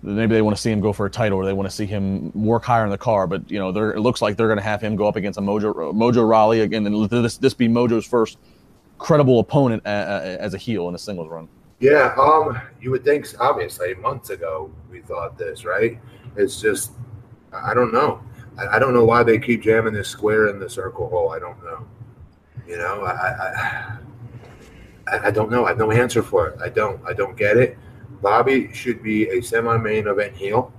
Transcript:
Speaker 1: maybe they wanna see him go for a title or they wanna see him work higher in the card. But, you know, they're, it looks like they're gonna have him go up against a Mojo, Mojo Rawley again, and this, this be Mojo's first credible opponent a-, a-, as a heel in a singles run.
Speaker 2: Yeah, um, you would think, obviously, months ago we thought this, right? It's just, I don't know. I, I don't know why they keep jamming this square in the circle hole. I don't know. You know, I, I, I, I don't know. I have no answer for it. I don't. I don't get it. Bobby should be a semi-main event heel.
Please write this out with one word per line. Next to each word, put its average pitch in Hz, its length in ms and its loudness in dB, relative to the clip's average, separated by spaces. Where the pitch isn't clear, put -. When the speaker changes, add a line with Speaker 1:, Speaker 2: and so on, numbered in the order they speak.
Speaker 1:
maybe 107 320 0
they 110 80 4
wanna 107 160 2
see 117 140 -2
him 107 80 0
go 104 120 2
for 101 140 -2
a 95 60 -4
title 107 260 0
or 95 80 -2
they 98 80 -2
wanna 98 160 -4
see 107 160 -8
him 98 480 -4
work 110 320 0
higher 117 200 2
in 104 40 -2
the 98 80 -4
card. 98 320 0
But, 95 220 -6
you 101 80 -4
know, 95 120 -2
they're, 107 200 0
it - 80 -4
looks 107 220 0
like 107 140 0
they're 113 120 2
gonna 107 160 2
have 107 180 -2
him 107 140 -4
go 104 120 2
up 104 80 0
against 101 220 -4
a 104 60 -6
Mojo, 104 300 -2
Mojo 113 340 4
Rawley 110 340 6
again, 107 260 0
and 104 240 0
this, 117 260 0
this 127 160 2
be 120 140 0
Mojo's 117 380 2
first 113 340 0
credible 131 420 4
opponent 123 460 0
a-, 101 40 -4
a-, 92 520 -4
as 95 140 -6
a - 20 -8
heel 95 320 -4
in 87 60 -8
a - 20 -10
singles 85 320 -10
run. 80 180 -14
Speaker 2:
Yeah, 135 400 4
um, 147 400 4
you 123 100 -6
would 127 140 -2
think, 143 200 2
obviously, 95 560 -2
months 117 360 -6
ago 80 380 -8
we 90 100 -20
thought 85 360 -10
this, 82 260 -10
right? 101 340 -2
It's 101 240 -2
just, 104 320 -2
I - 200 -6
don't 117 200 2
know. 139 280 2
I, 98 180 -2
I 110 40 4
don't 127 140 4
know 120 120 8
why 117 180 6
they 113 160 6
keep 113 220 0
jamming 110 320 2
this 101 160 -6
square 107 380 2
in 98 120 -4
the 92 100 -10
circle 92 380 -8
hole. 85 240 0
I 82 80 -8
don't 87 240 -14
know. 85 240 -14
You 87 120 -10
know, 95 260 -6
I, 92 60 -4
I, - 840 -6
I, 101 200 -2
I 101 40 2
don't 107 180 0
know. 120 160 2
I 92 40 0
have 87 80 -2
no 110 140 2
answer 117 300 2
for 87 280 0
it. - 120 -16
I 85 80 -8
don't. 107 380 -2
I 90 60 -6
don't 98 240 -4
get 104 180 2
it. 123 220 2
Bobby 120 520 2
should 117 280 -6
be 107 280 0
a 95 120 -2
semi-main 113 680 0
event 101 280 -2
heel. 101 440 -2